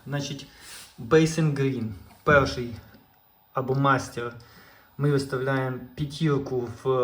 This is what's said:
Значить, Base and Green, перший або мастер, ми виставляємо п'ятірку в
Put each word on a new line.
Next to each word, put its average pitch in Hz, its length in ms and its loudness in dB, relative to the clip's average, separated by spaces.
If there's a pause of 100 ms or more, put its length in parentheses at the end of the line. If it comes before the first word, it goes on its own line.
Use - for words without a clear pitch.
Значить, 143 400 -6 (520)
Base 156 280 6
and 151 320 0
Green, 120 320 -2 (320)
перший 135 460 4 (840)
або 131 220 -2
мастер, 131 600 0 (640)
ми 143 140 2
виставляємо 135 680 -2 (180)
п'ятірку 135 760 -2 (140)
в 135 40 -2 (160)